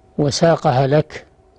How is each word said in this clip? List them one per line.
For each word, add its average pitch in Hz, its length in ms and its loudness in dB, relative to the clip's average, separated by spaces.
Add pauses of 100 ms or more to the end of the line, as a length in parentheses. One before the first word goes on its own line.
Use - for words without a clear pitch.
(180)
وساقها 143 680 0
لك - 380 -4 (340)